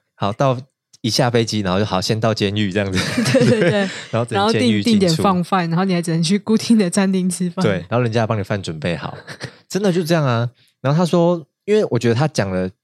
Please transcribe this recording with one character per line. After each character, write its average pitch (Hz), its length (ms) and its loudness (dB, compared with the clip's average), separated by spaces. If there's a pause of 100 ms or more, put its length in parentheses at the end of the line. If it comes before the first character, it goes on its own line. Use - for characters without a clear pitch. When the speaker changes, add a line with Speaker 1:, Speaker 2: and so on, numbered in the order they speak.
(140)
Speaker 1:
好， 104 200 -4
到 131 260 0 (400)
一 113 100 -2
下 123 200 2
飞 117 160 2
机， 107 160 -2
然 92 100 0
后 95 80 2
就 107 60 2
好， 92 160 -2
先 110 180 -2
到 113 140 2
监 101 200 0
狱 104 160 0
这 98 120 0
样 98 100 -2
子。 92 80 0 (240)
Speaker 2:
<laughs> - 80 -
对， 247 180 4
对， 233 120 4
对。 185 280 2 (100)
Speaker 1:
<laughs> - 120 -14
然 113 100 0
后 120 40 -2
只 113 100 -6
能 101 160 2
监 233 180 2
狱 214 140 2
进 214 160 4
出。 - 0 -
Speaker 2:
然 - 0 -
后 - 0 -
定， - 0 -
定 - 0 -
点 175 160 2
放 185 260 0
饭， 170 280 -2
然 165 80 -2
后 190 80 0
你 190 80 0
还 175 80 -2
只 170 100 -4
能 165 100 0
去 175 160 0
固 220 200 -2
定 226 200 2
的 185 120 2
餐 196 240 0
厅 185 160 0
吃 180 200 -4
饭。 185 140 -4
Speaker 1:
对， 101 120 2 (120)
然 - 40 -8
后 120 100 0
人 117 100 -2
家 110 160 0
帮 110 100 -2
你 98 60 -4
饭 104 180 -4
准 82 160 -8
备 85 160 -4
好。 80 240 -8 (260)
<laughs> - 260 -18
真 190 120 -4
的 208 80 2
就 175 140 0
这 160 100 0
样 160 80 2
啊。 120 280 0 (320)
然 135 120 0
后 156 40 4
他 180 80 4
说， 170 420 2 (160)
因 202 100 0
为 208 160 2
我 120 80 0
觉 117 120 2
得 113 60 4
他 151 120 2
讲 98 240 -2
了 92 180 -2 (140)